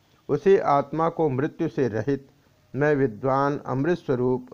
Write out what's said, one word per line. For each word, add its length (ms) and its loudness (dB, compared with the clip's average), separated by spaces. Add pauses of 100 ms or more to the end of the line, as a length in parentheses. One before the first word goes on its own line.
(280)
उसी 300 4
आत्मा 520 0
को 200 0
मृत्यु 380 -4
से 200 -2
रहित 400 -4 (460)
मैं 220 2
विद्वान 680 0
अमृत 320 -2
स्वरूप 560 -2